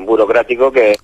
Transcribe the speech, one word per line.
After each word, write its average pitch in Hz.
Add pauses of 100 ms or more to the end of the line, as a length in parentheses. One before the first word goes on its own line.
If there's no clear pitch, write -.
burocrático 117
que 110